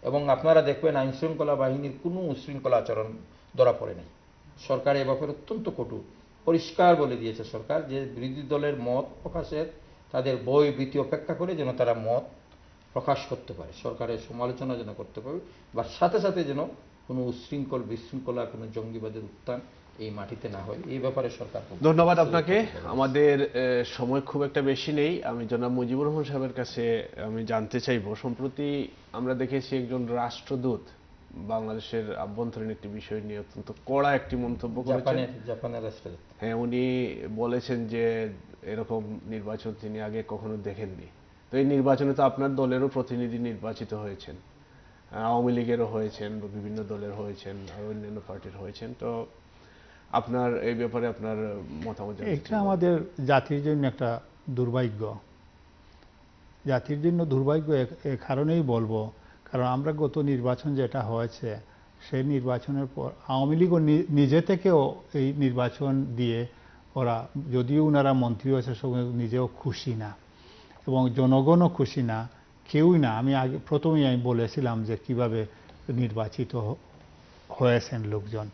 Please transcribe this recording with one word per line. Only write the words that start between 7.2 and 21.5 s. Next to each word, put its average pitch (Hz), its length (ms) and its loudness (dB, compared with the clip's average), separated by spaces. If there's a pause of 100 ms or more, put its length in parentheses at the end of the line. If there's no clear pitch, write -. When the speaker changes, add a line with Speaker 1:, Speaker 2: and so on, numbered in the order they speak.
Speaker 1:
সরকার 147 440 -4
যে 135 120 -4
বিরোধী 131 480 -8
দলের 143 300 0
মত 123 260 -2 (180)
প্রকাশের, 160 440 -6 (440)
তাদের 131 260 0 (100)
ভয় 143 260 6
ভীতি 135 260 -2
উপেক্ষা - 360 -2
করে 170 220 -4
যেন 135 160 -2
তারা 120 220 2
মত 113 280 0 (720)
প্রকাশ 135 260 0 (120)
করতে - 220 -8
পারে, - 200 -14 (100)
সরকারের 120 360 -6 (100)
সমালোচনা 123 480 -4
যেন 107 200 -10
করতে - 240 -14
পারে, 135 200 -8 (340)
বা 117 100 -2 (140)
সাথে 175 220 4
সাথে 180 240 0
যেন 139 200 -2 (440)
কোনো 127 160 -4
উশৃঙ্খল 127 580 -6
বিশৃঙ্খলা, 120 640 -6
কোনো 113 300 -12
জঙ্গিবাদের 110 500 -8
উত্থান 123 360 -8 (380)
এই 110 120 -8
মাটিতে 104 380 -10
না 101 100 -8
হয়, 95 180 -8 (100)
এই 131 120 -6
ব্যাপারে 127 320 -2
সরকার - 380 -10